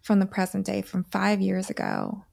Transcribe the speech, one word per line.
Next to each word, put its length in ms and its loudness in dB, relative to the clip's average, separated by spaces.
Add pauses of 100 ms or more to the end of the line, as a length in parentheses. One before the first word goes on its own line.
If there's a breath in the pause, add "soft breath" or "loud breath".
from 100 6
the 60 4
present 400 -2
day, 160 -2
from 220 -4
five 360 2
years 300 0
ago. 640 -4